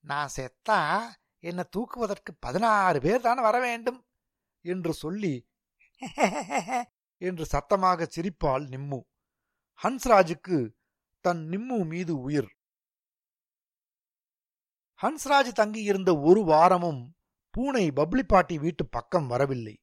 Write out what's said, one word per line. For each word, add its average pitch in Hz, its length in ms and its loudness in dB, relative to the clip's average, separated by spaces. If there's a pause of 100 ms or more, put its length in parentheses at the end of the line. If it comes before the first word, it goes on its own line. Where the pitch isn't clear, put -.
"நான் 143 300 -6
செத்தா 160 440 -2 (640)
என்னை 175 260 -6
தூக்குவதற்கு 220 640 -6 (100)
பதினாறு 185 600 2
பேர் 202 200 2
தான் 240 200 0
வர 226 200 2
வேண்டும்" 240 400 -6 (640)
என்று 170 300 -4
சொல்லி 185 400 -4 (680)
<laughs> 240 880 -4 (320)
என்று 180 260 -6
சத்தமாக 180 600 0
சிரிப்பாள் 151 600 -4
நிம்மு. 131 320 -8 (800)
ஹன்ஸ்ராஜுக்கு 190 800 2 (680)
தன் 170 240 0
நிம்மு 226 360 -4
மீது 165 360 -6
உயிர். 143 300 -4 (2500)
ஹன்ஸ்ராஜ் 277 520 0
தங்கியிருந்த 202 580 0 (100)
ஒரு 180 240 8
வாரமும் 165 580 4 (520)
பூனை 254 360 0
பப்ளி 165 320 0
பாட்டி 180 360 4
வீட்டு 160 280 -4
பக்கம் 135 400 -4
வரவில்லை. 123 460 -2 (100)